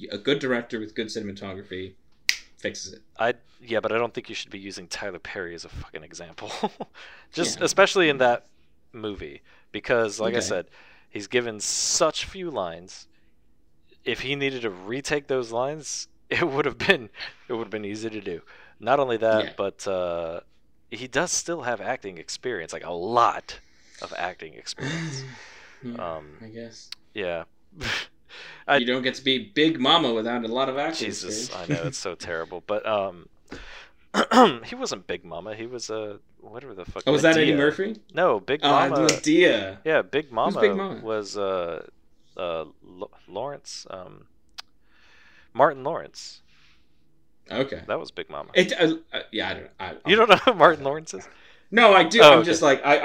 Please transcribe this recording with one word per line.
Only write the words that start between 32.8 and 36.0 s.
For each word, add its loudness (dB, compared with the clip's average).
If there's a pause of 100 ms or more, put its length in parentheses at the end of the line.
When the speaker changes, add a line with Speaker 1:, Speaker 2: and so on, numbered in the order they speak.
Speaker 2:
um, -2 (840)
<clears throat> 6
he -12
wasn't -8
Big -8
Mama. -10
He -10
was, -10
uh, -8 (240)